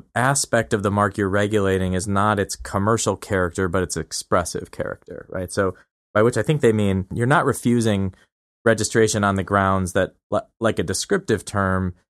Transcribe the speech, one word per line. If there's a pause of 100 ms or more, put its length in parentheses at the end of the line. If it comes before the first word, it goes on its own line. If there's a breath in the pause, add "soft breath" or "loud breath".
(160)
aspect
of
the
mark
you're
regulating
is
not
its
commercial
character,
but
its
expressive
character,
right?
So (380 soft breath)
by
which
I
think
they
mean
you're
not
refusing (520 soft breath)
registration
on
the
grounds
that, (160)
li-, (180)
like
a
descriptive
term, (140)